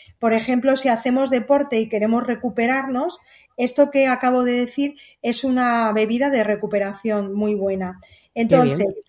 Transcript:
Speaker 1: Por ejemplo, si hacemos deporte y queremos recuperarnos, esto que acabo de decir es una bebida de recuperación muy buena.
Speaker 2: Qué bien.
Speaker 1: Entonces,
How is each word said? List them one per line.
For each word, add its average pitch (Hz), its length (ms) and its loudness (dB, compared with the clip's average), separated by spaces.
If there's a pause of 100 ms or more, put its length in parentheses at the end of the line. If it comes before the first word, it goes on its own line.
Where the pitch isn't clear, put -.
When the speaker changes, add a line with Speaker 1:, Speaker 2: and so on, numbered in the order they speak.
(200)
Speaker 1:
Por 226 140 2
ejemplo, 247 420 0
si 269 140 -2
hacemos 247 400 0
deporte 262 500 0
y 220 80 -2
queremos 226 380 0
recuperarnos, 247 960 -4 (380)
esto 277 340 2
que 269 160 2
acabo 254 360 0
de 247 100 0
decir 247 420 -2 (260)
es 233 220 -2
una 240 500 2
bebida 233 380 0
de 233 120 2
recuperación 202 920 -2
muy 208 180 0
buena. 190 460 -4 (340)
Speaker 2:
Qué 233 120 0
bien. 254 180 6
Speaker 1:
Entonces, 196 460 -2